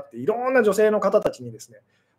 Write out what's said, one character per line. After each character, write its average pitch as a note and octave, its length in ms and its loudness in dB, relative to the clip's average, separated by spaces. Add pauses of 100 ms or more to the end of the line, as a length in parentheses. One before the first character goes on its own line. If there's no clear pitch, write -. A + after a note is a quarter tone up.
っ - 40 -20
て、 A#2 80 -18
い A#2+ 80 -10
ろ A#3+ 240 -2
ん C4 40 -2
な C4 80 4
女 G#3 120 4
性 G#3+ 180 4
の G#3+ 80 0
方 G3 200 2
た E3+ 120 -2
ち B2+ 120 -16
に A#2+ 80 -14
で G#2+ 80 -18
す - 120 -20
ね、 - 80 -20 (400)